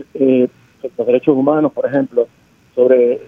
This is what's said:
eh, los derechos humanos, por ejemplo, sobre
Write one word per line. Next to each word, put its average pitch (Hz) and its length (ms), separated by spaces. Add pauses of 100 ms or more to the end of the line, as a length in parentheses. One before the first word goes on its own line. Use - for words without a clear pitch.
(140)
eh, 131 340 (500)
los 110 100
derechos 131 280
humanos, 147 380
por - 120
ejemplo, 123 440 (460)
sobre 123 520